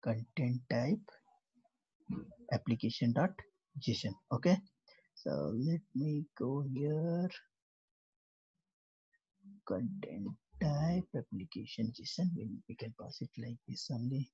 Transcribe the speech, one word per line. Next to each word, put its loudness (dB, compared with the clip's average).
content 0
type 4
application 2
dot 4
json. 0
Okay, 6
so -2
let 2
me 0
go 0
here, 2
content -2
type 4
application -4
json. 0
We, -4
we -8
can -6
pass -12
it -8
like -6
this -8
only. -2